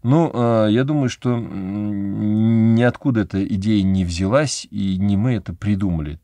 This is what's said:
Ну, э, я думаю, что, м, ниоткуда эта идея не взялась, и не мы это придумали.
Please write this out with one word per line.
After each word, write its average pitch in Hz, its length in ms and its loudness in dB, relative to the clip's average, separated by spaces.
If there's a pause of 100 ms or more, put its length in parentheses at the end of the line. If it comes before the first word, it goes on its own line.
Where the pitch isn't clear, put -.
Ну, 151 300 2
э, 117 380 2
я 123 140 2
думаю, 139 260 0
что, 123 240 -4
м, 104 1400 0
ниоткуда 120 460 2
эта 98 240 -2
идея 104 380 0
не 95 220 2
взялась, 98 680 -2
и 98 260 -2
не 101 220 0
мы 120 160 0
это 92 180 -6
придумали. 87 720 -2